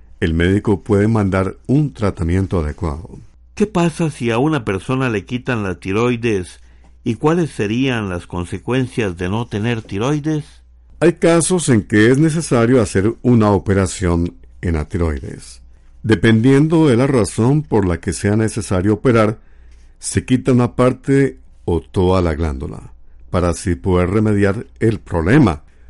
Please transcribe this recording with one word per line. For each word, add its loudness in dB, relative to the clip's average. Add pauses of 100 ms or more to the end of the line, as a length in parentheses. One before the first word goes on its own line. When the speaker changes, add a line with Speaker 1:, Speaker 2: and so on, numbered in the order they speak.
(200)
Speaker 1:
el 0
médico 0
puede 2
mandar 0
un 0
tratamiento -2
adecuado. -6 (380)
Speaker 2:
¿Qué 0
pasa -2
si -6
a 0
una 0
persona -4
le -4
quitan -6
la -6
tiroides -2 (480)
¿Y -2
cuáles 0
serían -2
las -8
consecuencias -4
de -6
no -4
tener -4
tiroides? -4 (560)
Speaker 1:
Hay 2
casos 2
en 4
que 4
es 4
necesario 2
hacer 0
una 4
operación 0 (240)
en -2
la -4
tiroides. -6 (420)
Dependiendo 4
de 4
la 2
razón 0
por 0
la -2
que -4
sea -2
necesario 0
operar, 2 (600)
se -4
quita 0
una 2
parte 0 (240)
o -2
toda 0
la 0
glándula, -8 (380)
para 0
así -4
poder 0
remediar 0 (140)
el 0
problema. 2 (260)